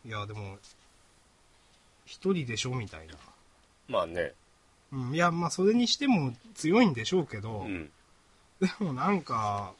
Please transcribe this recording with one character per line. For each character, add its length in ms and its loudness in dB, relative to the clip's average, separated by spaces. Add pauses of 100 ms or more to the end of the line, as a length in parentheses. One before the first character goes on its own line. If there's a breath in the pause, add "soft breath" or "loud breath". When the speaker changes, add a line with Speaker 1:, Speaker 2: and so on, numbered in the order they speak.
Speaker 1:
い 60 -14
や、 160 -6
で 60 -12
も、 260 -12 (1500)
一 280 -2
人 120 0
で 120 -4
し 100 -4
ょ、 40 -4
み 180 -6
た 140 -16
い 40 -18
な。 80 -18 (720)
Speaker 2:
ま 120 2
あ 60 0
ね。 280 -4 (560)
Speaker 1:
う 60 -8 (140)
ん、 40 -4
い 40 0
や、 120 4
ま 180 0
あ、 20 0
そ 160 2
れ 80 6
に 120 4
し 120 0
て 100 0
も 260 2 (200)
強 260 4
い 60 8
ん 80 2
で 100 -4
し 80 -2
ょ 80 4
う 60 -2
け 160 -8
ど、 180 -6
Speaker 2:
う 80 -6
ん。 220 -6 (680)
Speaker 1:
で 120 0 (100)
も 140 -2
な 160 0
ん 100 2
か 600 -4